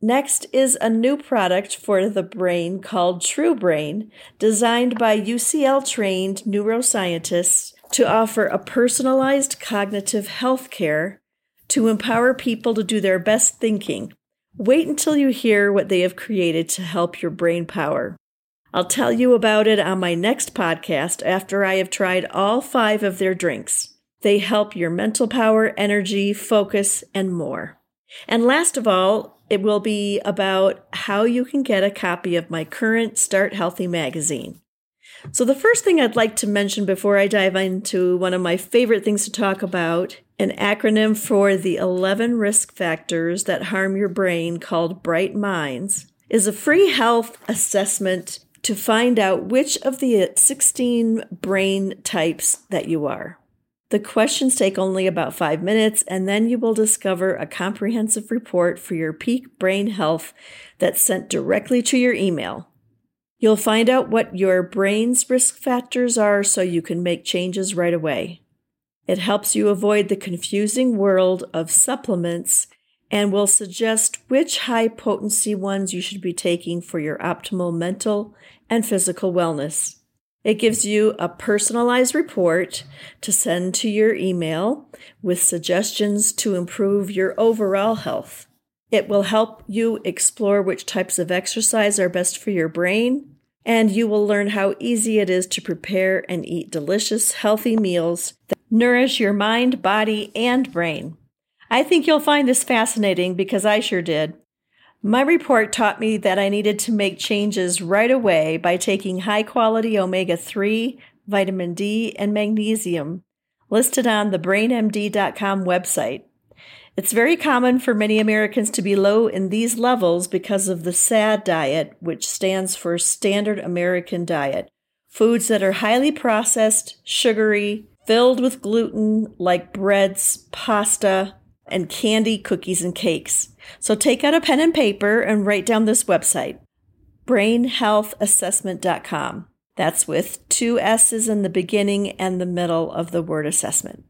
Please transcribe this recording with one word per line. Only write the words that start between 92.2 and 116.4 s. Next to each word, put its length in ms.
for 140
your 180
brain, 640
and 260
you 160
will 180
learn 240
how 300
easy 400
it 100
is 180
to 140
prepare 680
and 180
eat 240
delicious, 640
healthy 420
meals 600
that 120
nourish 480
your 140
mind, 480
body, 520
and 380
brain. 460
I 140
think 240
you'll 140
find 260
this 160
fascinating 720
because 300
I 160
sure 200
did. 340
My 180
report 520
taught 260
me 180
that 220
I 100
needed 300
to 120
make 280
changes 640
right 280
away 480
by 200
taking 420
high-quality 800
omega-three, 1000
vitamin 460
D, 440
and 160
magnesium, 920
listed 380
on 240
the 80
brain 320
M 180
D 180
dot 280
com 300
website. 580